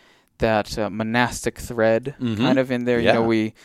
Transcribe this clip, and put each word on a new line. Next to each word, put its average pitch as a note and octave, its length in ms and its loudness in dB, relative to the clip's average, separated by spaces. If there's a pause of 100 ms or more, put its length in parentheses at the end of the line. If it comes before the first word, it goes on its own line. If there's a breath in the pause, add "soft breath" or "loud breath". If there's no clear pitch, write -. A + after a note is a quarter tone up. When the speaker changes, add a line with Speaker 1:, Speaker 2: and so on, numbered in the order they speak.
(380 soft breath)
Speaker 1:
that, A2 380 0
uh, G#2 140 -4
monastic A2+ 680 -2
thread A#2 600 0
Speaker 2:
Mm-hmm. A2+ 220 -2
Speaker 1:
kind B2+ 160 2
of C3 140 0
in A#2+ 120 -2
there. A#2+ 140 2
You A2+ 140 4
know, A#2 80 2
Speaker 2:
Yeah. A2+ 80 2
Speaker 1:
we, A2 260 0 (100 soft breath)